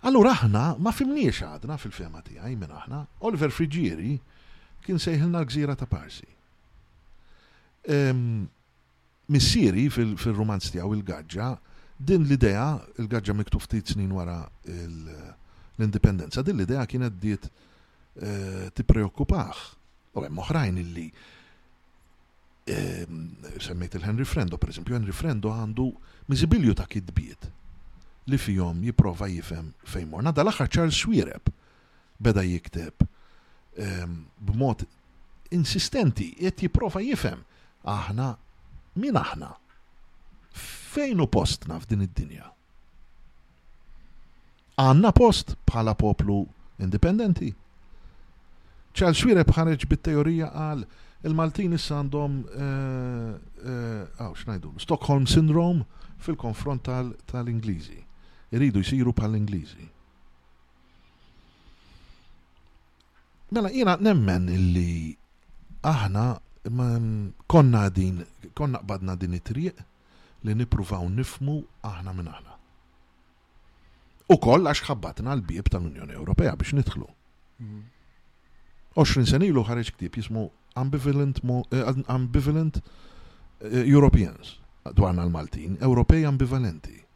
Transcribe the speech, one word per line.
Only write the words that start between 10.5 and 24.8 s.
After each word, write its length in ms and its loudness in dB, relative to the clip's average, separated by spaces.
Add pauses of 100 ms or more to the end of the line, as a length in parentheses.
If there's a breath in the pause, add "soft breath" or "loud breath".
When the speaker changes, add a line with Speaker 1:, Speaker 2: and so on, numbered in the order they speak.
Speaker 1:
tiegħu 280 -4
il-Gaġġa, 500 -8 (480 soft breath)
din 300 2
l-idea, 420 4 (320)
il-Gaġġa 340 -2
miktub 300 -2
ftit 300 -4
snin 200 -2
wara 280 -6 (260)
il-, 400 -12 (720 soft breath)
l-indipendenza, 640 0
din 160 0
l-idea 260 -2
kienet 320 -6
diet, 300 -4 (720 soft breath)
eh, 560 -8
tippreokkupah. 880 0 (520)
U 80 -6
hemm 200 -10
oħrajn 360 -2
illi, 260 -10 (1600 soft breath)
ehm, 520 -8 (400)
semmejt 400 -8
il-Henry 260 -4
Frendo, 340 -4
per 120 -2
eżempju, 240 -6